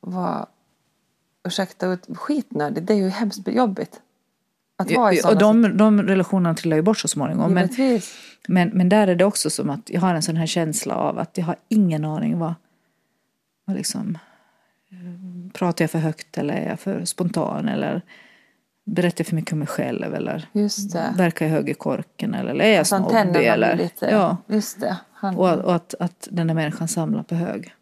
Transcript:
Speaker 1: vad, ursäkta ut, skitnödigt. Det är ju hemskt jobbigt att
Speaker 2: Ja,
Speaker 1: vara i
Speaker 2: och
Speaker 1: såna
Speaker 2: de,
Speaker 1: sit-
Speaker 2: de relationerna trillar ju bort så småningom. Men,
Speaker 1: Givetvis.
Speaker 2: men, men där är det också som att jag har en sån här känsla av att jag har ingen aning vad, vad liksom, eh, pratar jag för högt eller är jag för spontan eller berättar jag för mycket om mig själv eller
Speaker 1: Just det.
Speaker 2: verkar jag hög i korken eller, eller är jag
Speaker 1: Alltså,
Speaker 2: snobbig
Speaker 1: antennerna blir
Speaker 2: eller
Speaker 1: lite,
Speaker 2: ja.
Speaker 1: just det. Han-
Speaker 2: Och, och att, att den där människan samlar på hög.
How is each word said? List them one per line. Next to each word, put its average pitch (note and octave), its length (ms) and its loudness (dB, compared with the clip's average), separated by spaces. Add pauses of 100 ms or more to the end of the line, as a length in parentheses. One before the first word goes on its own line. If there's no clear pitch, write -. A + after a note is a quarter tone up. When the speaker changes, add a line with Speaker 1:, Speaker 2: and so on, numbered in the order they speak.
Speaker 1:
vad, F3+ 460 -6 (1000)
ursäkta F3+ 380 -4
ut, F3+ 200 -4 (100)
skitnödigt. E3+ 680 -4
Det A3 60 2
är G#3 60 4
ju F#3+ 100 2
hemskt G3 400 -4
jobbigt A3 520 -2 (800)
att - 120 -2
Speaker 2:
Ja, B3 100 4
Speaker 1:
vara G#3 120 6
i E3+ 40 4
Speaker 2:
och C3 60 2
Speaker 1:
såna A3 120 6
Speaker 2:
de, G#3+ 320 6
Speaker 1:
sit- F#3+ 100 2
Speaker 2:
de G#3 260 6
relationerna F3+ 520 2
trillar D#3+ 220 0
ju D#3 60 4
bort G#3 160 4
så E3 100 -4
småningom. D3+ 460 0
Men, F3+ 140 4
Speaker 1:
Givetvis. B3 460 0 (340)
Speaker 2:
men, F#3 200 4
men F3+ 200 2
där G#3 200 6
är F3+ 60 4
det F3 100 4
också G#3+ 260 0
som - 200 -4
att - 200 -10
jag F3 100 -2
har F3+ 140 2
en D#3+ 80 -2
sån D#3+ 140 -2
här E3 100 -2
känsla D#3+ 480 -2
av - 240 -2
att - 200 -6
jag F3 60 -2
har E3+ 120 -4 (120)
ingen E3+ 360 2
aning D#3 340 -2
vad, E3 160 -4 (1080)
vad F#3+ 120 -4
liksom, - 420 -6 (720)
eh, F3+ 600 -16
pratar E3+ 300 -2
jag D#3+ 80 0
för E3+ 80 -4
högt - 400 -6
eller C#3+ 160 -4
är D#2 140 -4
jag - 120 -8
för F#3+ 240 -6
spontan - 640 -4
eller C#3 340 -4 (840)
berättar F3 360 0
jag E3 60 0
för - 100 -4
mycket D#3+ 160 -4
om D#3 60 -2
mig D3+ 100 -4
själv - 460 -4
eller - 380 -6
Speaker 1:
Just G3+ 400 -2
det. E3 240 -2
Speaker 2:
verkar E3+ 300 2
jag D#3+ 60 2
hög D3 160 0
i D3+ 60 -2
korken - 600 -6
eller, B2 160 -4
eller C#3+ 140 0
är G#3+ 60 6
jag G3+ 80 6
Speaker 1:
Alltså, G3 180 2
Speaker 2:
snobbig F#3+ 200 2
Speaker 1:
antennerna F3+ 220 4
blir B2 120 4
Speaker 2:
eller A2+ 260 4
Speaker 1:
lite, F3 300 -2
Speaker 2:
ja. F#3+ 300 4 (100)
Speaker 1:
just G#3+ 340 -4
det. G3+ 160 -2 (160)
Han- F#3+ 240 -4
Speaker 2:
Och, F3+ 220 2
och F3+ 160 0
att, - 260 -4
att - 300 -6
den E3+ 160 -2
där E3 80 0
människan D#3+ 340 -2
samlar D#3 340 -2
på - 120 -8
hög. - 460 -6